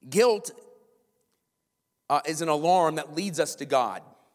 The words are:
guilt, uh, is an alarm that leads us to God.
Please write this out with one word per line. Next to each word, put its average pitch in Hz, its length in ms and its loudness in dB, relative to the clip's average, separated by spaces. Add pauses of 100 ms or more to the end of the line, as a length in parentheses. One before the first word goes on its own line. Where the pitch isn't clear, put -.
guilt, 208 440 2 (1600)
uh, 143 160 2
is 156 160 -4
an 165 80 -2
alarm 160 460 2
that 151 200 -8
leads 175 260 -4
us 147 160 -2
to 143 80 -10
God. 120 380 0 (320)